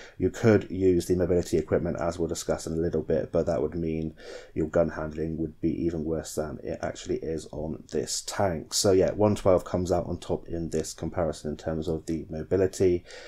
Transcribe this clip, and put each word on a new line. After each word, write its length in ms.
You 120
could 400
use 360
the 80
mobility 440
equipment, 420
as 180
we'll 100
discuss 380
in 60
a 40
little 260
bit, 280
but 160
that 160
would 120
mean 400
your 140
gun 240
handling 460
would 240
be 100
even 200
worse 300
than 280
it 200
actually 360
is 340
on 400
this 300
tank. 520
So 180
yeah, 200
one 240
twelve 280
comes 280
out 140
on 120
top 300
in 220
this 220
comparison 600
in 40
terms 300
of 200
the 220
mobility. 760